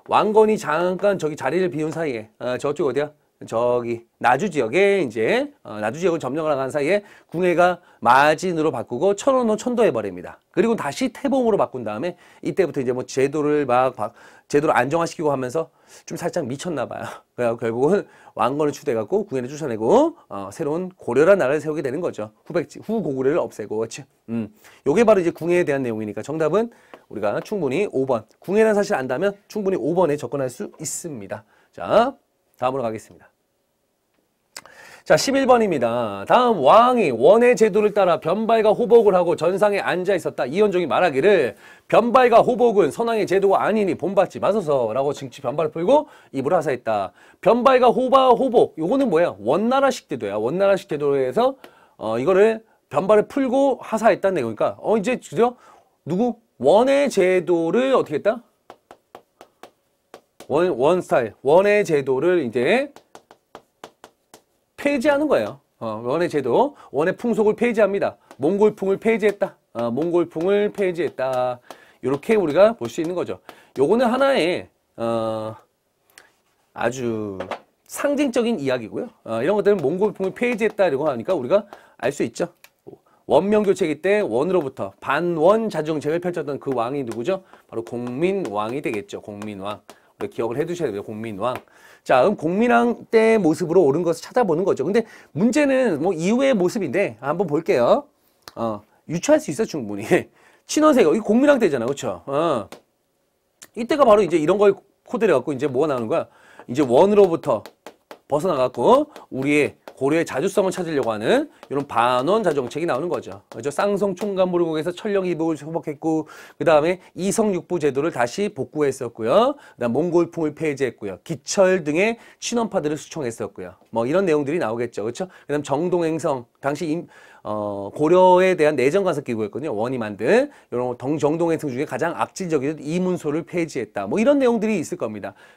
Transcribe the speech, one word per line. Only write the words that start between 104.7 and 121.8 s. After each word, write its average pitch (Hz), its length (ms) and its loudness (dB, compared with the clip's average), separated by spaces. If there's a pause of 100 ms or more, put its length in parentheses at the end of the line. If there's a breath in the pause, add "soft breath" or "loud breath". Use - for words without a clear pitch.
코드를 214 300 0
해갖고 139 180 0
이제 135 140 -4
뭐가 135 200 0
나오는 123 200 -2
거야? 120 200 -2 (400 loud breath)
이제 127 140 -2
원으로부터 160 840 4 (640)
벗어나갖고 147 840 2 (180 loud breath)
우리의 139 460 0 (220)
고려의 147 280 0
자주성을 185 460 -2
찾으려고 151 400 -4
하는 170 400 0 (180 loud breath)
이런 139 160 -4
반원 127 560 0
자주 165 140 0
정책이 143 320 -4
나오는 147 200 -2
거죠. 104 420 -8
그죠? 123 200 -8
쌍성 202 460 -2
총괄무료국에서 175 800 -2
천령 196 340 -2
이복을 160 300 -2
소복했고, 156 680 -4 (300 loud breath)
그 143 80 -2
다음에 165 360 4 (120 loud breath)
이성육부 185 640 -2
제도를 143 340 0
다시 147 380 -2
복구했었고요. 143 1040 0 (220 loud breath)
그 - 40 -20
다음 120 120 -2
몽골풍을 160 640 -2
폐지했고요. 127 680 -6
기철 185 600 0